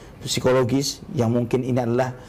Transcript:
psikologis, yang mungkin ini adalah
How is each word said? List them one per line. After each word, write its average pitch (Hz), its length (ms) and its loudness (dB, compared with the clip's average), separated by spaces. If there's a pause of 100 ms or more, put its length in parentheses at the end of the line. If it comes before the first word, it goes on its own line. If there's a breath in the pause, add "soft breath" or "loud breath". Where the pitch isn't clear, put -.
(220 loud breath)
psikologis, 127 800 2 (140)
yang 117 160 2
mungkin 123 320 0
ini 127 160 0
adalah 127 340 0 (160 loud breath)